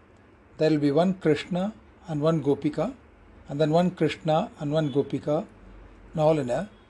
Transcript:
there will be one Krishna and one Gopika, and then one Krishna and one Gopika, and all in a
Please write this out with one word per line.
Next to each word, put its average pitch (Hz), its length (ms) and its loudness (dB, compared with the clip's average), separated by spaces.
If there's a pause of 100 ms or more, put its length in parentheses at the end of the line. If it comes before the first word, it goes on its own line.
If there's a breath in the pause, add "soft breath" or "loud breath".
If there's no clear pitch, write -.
(560)
there 156 140 2
will 156 80 2
be 143 120 2
one 175 240 2
Krishna 180 600 -2 (340)
and 151 140 -4
one 160 200 2
Gopika, 147 520 -2 (540)
and 143 120 -8
then 151 100 2
one 175 200 4
Krishna 165 680 -2
and 147 140 -6
one 156 200 0
Gopika, 147 540 -2 (680)
and 160 80 -4
all 156 180 4
in 127 120 -4
a 156 200 -4 (200)